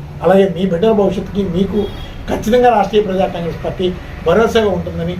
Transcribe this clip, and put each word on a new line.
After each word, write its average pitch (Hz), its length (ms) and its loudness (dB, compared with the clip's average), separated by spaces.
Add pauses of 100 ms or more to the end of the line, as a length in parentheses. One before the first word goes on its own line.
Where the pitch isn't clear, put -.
(240)
అలాగే 190 220 6 (100)
మీ 180 60 -2 (100)
బిడ్డల 208 300 2
భవిష్యత్తుకి 196 420 -2 (120)
మీకు 196 240 0 (500)
ఖచ్చితంగా 247 460 2
రాష్ట్రీయ 202 320 2
ప్రజా 190 260 0
కాంగ్రెస్ 170 320 -6
పార్టీ 180 220 -2 (400)
భరోసాగా 214 500 4
ఉంటుందని 170 420 -6